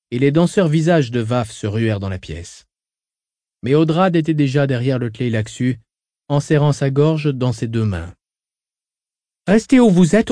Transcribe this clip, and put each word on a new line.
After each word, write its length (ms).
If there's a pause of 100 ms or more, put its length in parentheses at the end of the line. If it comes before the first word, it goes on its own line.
et 100
les 120
danseurs 360
visages 440
de 80
Vaf 320
se 160
ruèrent 320
dans 100
la 100
pièce. 460 (960)
Mais 140
Odrad 400
était 180
déjà 340
derrière 320
le 120
Tleilaxu, 680 (500)
en 100
serrant 340
sa 160
gorge 420
dans 220
ses 140
deux 180
mains. « 300 (1300)
Restez 320
où 100
vous 260
êtes 160